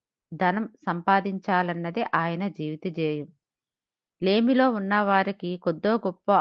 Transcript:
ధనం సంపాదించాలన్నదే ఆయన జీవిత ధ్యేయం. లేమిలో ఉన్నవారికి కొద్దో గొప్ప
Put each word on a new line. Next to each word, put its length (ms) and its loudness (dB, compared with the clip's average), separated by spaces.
ధనం 340 0
సంపాదించాలన్నదే 1200 0
ఆయన 340 -2
జీవిత 460 -8
ధ్యేయం. 340 -4
లేమిలో 480 4
ఉన్నవారికి 840 0
కొద్దో 380 -2
గొప్ప 340 -4